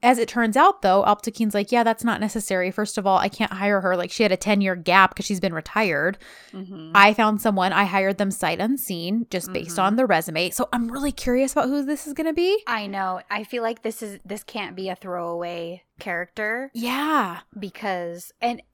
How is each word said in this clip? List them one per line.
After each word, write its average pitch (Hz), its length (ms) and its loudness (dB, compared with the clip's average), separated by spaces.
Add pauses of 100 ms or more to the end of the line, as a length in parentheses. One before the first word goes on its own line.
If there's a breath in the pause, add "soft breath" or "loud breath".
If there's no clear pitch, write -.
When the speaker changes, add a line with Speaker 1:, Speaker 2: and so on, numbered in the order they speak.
Speaker 1:
as 254 160 6
it 233 100 0
turns 233 300 0
out, 370 240 6
though, 190 240 6
Alptekin's 208 480 0
like, 208 180 0
"Yeah, 240 120 4
that's 226 200 0
not 233 160 0
necessary. 196 520 -2
First - 260 -4
of 196 80 -2
all, 190 140 6
I 202 100 0
can't 202 240 -4
hire 196 280 2
her. 185 140 2
Like, 175 160 -2
she - 120 0
had 202 80 4
a 185 60 2
ten-year 202 380 2
gap 180 400 6
'cause 196 100 -8
she's 190 140 -2
been 175 140 -2
retired. 170 640 -2 (360 loud breath)
Speaker 2:
Mm-hmm. 185 420 -14
Speaker 1:
I 202 180 8
found 214 260 2
someone. 190 320 2
I 196 120 4
hired 196 340 0
them 196 140 0
sight 170 280 -2
unseen 208 680 -2
just 185 240 -6
based 165 240 -6
Speaker 2:
Mm-hmm. - 80 -2
Speaker 1:
on 202 120 2
the 262 100 2
resume." 165 420 0
So - 240 -4
I'm 233 180 -2
really 277 200 -2
curious 254 400 0
about 262 180 2
who 285 160 0
this 294 220 -4
is 285 60 -8
gonna 320 200 -2
be. 370 320 0
Speaker 2:
I 214 220 -4
know. 190 420 -4
I 208 140 -4
feel 240 180 -8
like 226 220 -4
this 220 180 -6
is, 202 240 -12
this 208 180 -10
can't 185 320 -10
be 190 140 -6
a 180 60 -6
throwaway 170 880 -8 (160)
character. 214 720 -6
Speaker 1:
Yeah. 247 680 -2 (180)
Speaker 2:
Because, 180 720 -8 (100)
and, 240 200 -2 (120)